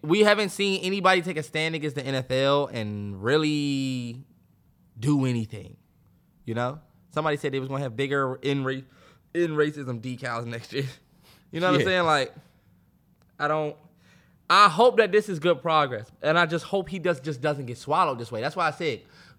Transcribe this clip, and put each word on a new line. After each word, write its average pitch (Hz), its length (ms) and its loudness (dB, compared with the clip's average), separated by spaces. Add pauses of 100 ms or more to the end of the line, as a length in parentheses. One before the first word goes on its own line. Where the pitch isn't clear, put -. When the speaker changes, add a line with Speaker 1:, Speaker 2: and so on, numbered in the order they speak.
Speaker 1:
we 170 180 4
haven't 208 300 4
seen 196 320 -2
anybody 185 380 2
take 170 160 -6
a 156 60 -4
stand 160 320 -4
against 147 220 -4
the 131 100 -6
N 135 80 -2
F 131 160 -4
L 139 360 2
and 104 560 -6
really 135 1000 -2 (760)
do 135 260 2
anything, 113 520 -4 (680)
you 113 100 -6
know? 123 240 -4 (320)
Somebody 151 280 -2
said 143 140 -4
they 135 60 -2
was 131 100 -6
gonna 135 140 -4
have 120 140 -6
bigger 135 440 -2
in 139 220 0
ra-, 131 180 -4 (540)
in 170 220 0
racism 143 440 -2
decals 120 460 -8
next 117 260 -10
year. 135 160 -2
<laughs> - 60 -16 (560)
You 165 100 -6
know 185 100 2
what 180 100 4
Speaker 2:
Yeah. 120 40 2
Speaker 1:
I'm 190 60 0
saying? 180 160 2
Like, 156 280 2 (1040)
I 147 100 -2
don't, 151 280 -2 (720)
I 202 220 8
hope 214 280 6
that 208 140 4
this 208 160 4
is 175 100 -4
good 165 220 2
progress, 143 500 0 (120)
and 156 160 2
I 175 80 4
just 160 180 -2
hope 190 240 -4
he 185 100 -8
does, 165 220 -2
just 131 220 -8
doesn't 143 240 -2
get 120 100 -10
swallowed 147 420 0
this 117 140 -12
way. 110 80 -4
That's 151 160 -4
why 170 120 0
I - 20 -2
said, 147 300 -4 (380)